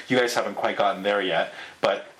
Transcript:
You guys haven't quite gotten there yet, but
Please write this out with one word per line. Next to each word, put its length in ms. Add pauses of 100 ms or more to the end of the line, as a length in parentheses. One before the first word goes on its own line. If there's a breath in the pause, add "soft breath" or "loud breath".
You 120
guys 160
haven't 180
quite 240
gotten 240
there 220
yet, 320 (260 loud breath)
but 240 (140)